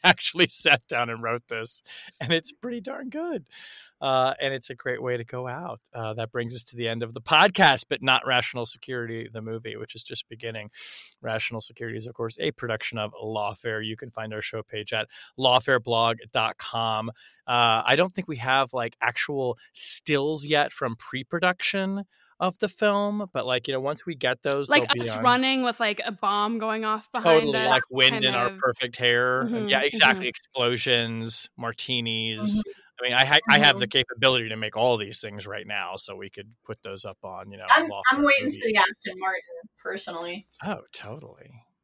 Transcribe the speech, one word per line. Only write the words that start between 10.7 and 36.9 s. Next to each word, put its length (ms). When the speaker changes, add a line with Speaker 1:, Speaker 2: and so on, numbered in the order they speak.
Speaker 1:
Rational 400
Security 340
is, 100
of 80
course, 280
a 100
production 460
of 160
Lawfare. 720
You 100
can 160
find 220
our 80
show 200
page 300
at 160
lawfareblog 760
dot 240
com. 540
Uh, 380
I 100
don't 180
think 140
we 100
have, 360
like, 260
actual 580
stills 720
yet 280
from 240
pre-production 1040
of 180
the 80
film, 640
but, 140
like, 240
you 40
know, 60
once 260
we 100
get 280
those, 260
Speaker 2:
Like 200
Speaker 1:
they'll 160
be 40
Speaker 2:
us 60
Speaker 1:
on. 80
Speaker 2:
running 400
with, 160
like, 260
a 60
bomb 480
going 240
off 300
behind 300
Speaker 1:
Totally, 160
Speaker 2:
us, 100
Speaker 1:
like 200
wind 260
Speaker 2:
kind 100
Speaker 1:
in 100
our 120
Speaker 2:
of. 100
Speaker 1:
perfect 400
hair. 460
Speaker 2:
Mm-hmm, 260
Speaker 1:
Yeah, 120
exactly. 440
Speaker 2:
mm-hmm. 40
Speaker 1:
Explosions, 1300
martinis. 1040
Speaker 3:
Mm-hmm. 200
Speaker 1:
I 40
mean, 100
I 120
ha-, 140
I 100
have 200
the 60
Speaker 3:
Mm-hmm. 40
Speaker 1:
capability 500
to 60
make 220
all 200
these 220
things 280
right 200
now, 300
so 180
we 140
could 200
put 200
those 220